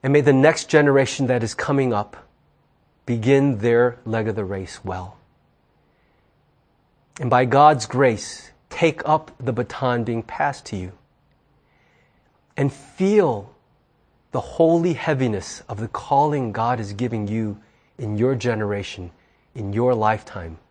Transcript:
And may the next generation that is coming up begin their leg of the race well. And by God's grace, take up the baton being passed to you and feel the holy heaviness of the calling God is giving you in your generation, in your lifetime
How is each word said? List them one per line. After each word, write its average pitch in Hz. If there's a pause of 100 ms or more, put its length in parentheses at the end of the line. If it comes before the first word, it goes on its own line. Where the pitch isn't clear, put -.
And 135
may 147
the 139
next 139
generation 139
that 120
is 110
coming 135
up 104 (880)
begin 127
their 120
leg 110
of 107
the 107
race 95
well. 95 (2000)
And 127
by 123
God's 139
grace, - (180)
take -
up 156
the 120
baton 120
being 113
passed -
to -
you 92 (1700)
and 139
feel 175 (800)
the 127
holy 165
heaviness 127
of 98
the 113
calling 147
God 117
is 101
giving 107
you 107 (360)
in 104
your 127
generation, 104 (440)
in 101
your 123
lifetime 107 (140)